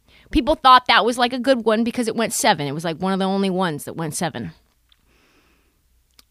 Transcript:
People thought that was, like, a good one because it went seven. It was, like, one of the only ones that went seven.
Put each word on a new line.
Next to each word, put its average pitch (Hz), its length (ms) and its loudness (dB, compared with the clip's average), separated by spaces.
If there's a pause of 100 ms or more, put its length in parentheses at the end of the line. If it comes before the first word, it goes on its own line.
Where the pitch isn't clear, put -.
(300)
People 294 260 0
thought 254 320 6
that 220 180 4
was, 233 120 -2
like, 247 160 0
a 262 60 -4
good 240 260 2
one 220 180 2
because 226 240 -4
it - 80 -4
went 233 180 -2
seven. 175 340 0
It 135 60 -6
was, 160 120 -8
like, 165 120 -6
one 190 160 -2
of 185 60 -2
the 190 60 0
only 196 240 0
ones 180 360 -4
that - 100 -12
went 151 180 -6
seven. 170 380 -6 (1800)